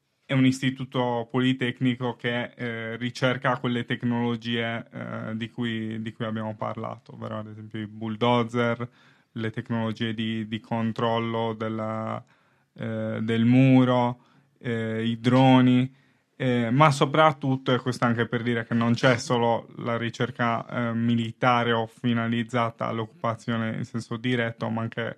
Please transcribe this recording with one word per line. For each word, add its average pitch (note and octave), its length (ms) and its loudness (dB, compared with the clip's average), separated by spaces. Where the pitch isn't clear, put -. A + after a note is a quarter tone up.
è - 100 -6
un C3 120 6
istituto B2+ 840 0
politecnico B2+ 840 0
che, A#2+ 400 -4
eh, A2+ 420 -8
ricerca B2 600 0
quelle A#2+ 280 -2
tecnologie, A#2 1080 -2
eh, A#2 440 -8
di A2+ 140 -8
cui, A2 500 -6
di A2+ 120 -8
cui A#2+ 140 -8
abbiamo A2 300 -6
parlato, A2+ 600 -10
ovvero A2+ 240 -10
ad G#2+ 80 -12
esempio A2 320 -12
i G#2+ 80 -6
bulldozer, A#2 1000 0
le A2+ 180 -6
tecnologie A2+ 640 -4
di, A2 340 -4
di A2+ 120 -6
controllo A2+ 920 -2
della, A2 720 -6
eh, A2 460 -6
del A2+ 260 0
muro, B2+ 720 6
eh, A2+ 440 -4
i A2+ 160 -2
droni, B2+ 840 6
eh, A#2+ 360 0
ma D3 180 6
soprattutto, C#3+ 840 2
e B2 40 4
questo B2 280 -2
anche A#2 200 2
per A#2 160 -4
dire A2+ 240 -2
che - 80 -4
non A#2 200 2
c'è A#2+ 240 4
solo A#2 600 0
la A#2 200 -4
ricerca, A#2 680 -2
eh, A#2 40 -4
militare A#2 800 2
o A2+ 120 0
finalizzata A#2 1040 -2
all'occupazione A2+ 880 -4
in G2 80 -6
senso A#2 320 -8
diretto, A#2 520 -2
ma A2+ 120 -4
anche A2+ 360 -6